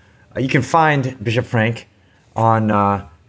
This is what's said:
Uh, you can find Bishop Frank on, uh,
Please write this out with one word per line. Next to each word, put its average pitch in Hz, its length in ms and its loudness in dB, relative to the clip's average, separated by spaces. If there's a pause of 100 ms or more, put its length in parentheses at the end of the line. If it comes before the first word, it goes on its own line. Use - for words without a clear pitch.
(360)
Uh, 110 40 -4
you 131 80 -2
can 139 140 0
find 143 640 0
Bishop 117 220 0
Frank 117 420 -2 (480)
on, 110 340 2
uh, 101 380 0 (200)